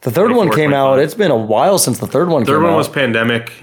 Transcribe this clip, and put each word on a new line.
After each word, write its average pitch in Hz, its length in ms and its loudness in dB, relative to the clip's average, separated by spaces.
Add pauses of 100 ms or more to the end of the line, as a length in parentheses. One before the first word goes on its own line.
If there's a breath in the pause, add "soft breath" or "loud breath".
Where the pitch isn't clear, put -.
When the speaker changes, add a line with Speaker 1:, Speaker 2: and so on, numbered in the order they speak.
Speaker 1:
The 127 80 -4
third 185 200 0
Speaker 2:
like 247 60 0
Speaker 1:
one 214 120 2
Speaker 2:
fourth 110 100 0
Speaker 1:
came 151 120 0
Speaker 2:
month 139 100 2
Speaker 1:
out. 135 140 2
Speaker 2:
out. 131 40 4
Speaker 1:
It's 156 160 0
been 202 160 0
a 123 60 2
while 113 420 0
since 123 200 -2
the 107 80 -6
third 165 220 0
one 147 160 0
Speaker 2:
Third 135 120 2
Speaker 1:
came 160 80 0
Speaker 2:
one 170 80 2
Speaker 1:
out. 156 60 0
Speaker 2:
was 147 100 -2
pandemic. 117 640 -2 (100)